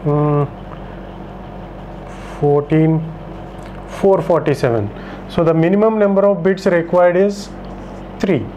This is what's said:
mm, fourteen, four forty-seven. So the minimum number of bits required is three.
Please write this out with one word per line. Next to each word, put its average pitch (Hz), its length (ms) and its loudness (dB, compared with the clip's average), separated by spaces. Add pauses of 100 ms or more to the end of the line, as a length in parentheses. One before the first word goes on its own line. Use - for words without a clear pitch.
mm, 147 440 2 (1900)
fourteen, 156 640 4 (840)
four 190 340 2
forty-seven. 127 680 2 (400)
So 170 160 0
the 160 80 4
minimum 202 460 4
number 202 260 4
of 196 180 2
bits 190 240 2
required 175 500 4
is 202 340 2 (720)
three. 143 260 2 (100)